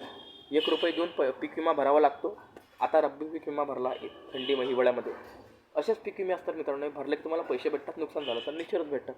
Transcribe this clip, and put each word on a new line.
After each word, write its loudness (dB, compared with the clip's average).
एक 4
रुपये 2
देऊन 0
प-, 2
पीक -6
विमा 2
भरावा 6
लागतो. 2
आता 6
रब्बी 0
पीक -8
विमा 0
भरला, -2
ए-, -8
थंडी 0
म-, 0
हिवाळ्यामध्ये 4
असेच 0
पीक -10
विमे 0
असतात -6
मित्रांनो, -4
हे -4
भरले -2
की -12
तुम्हाला -2
पैसे -2
भेटतात, -4
नुकसान -4
झालं -2
तर -6
निश्चितच -2
भेटतात, -4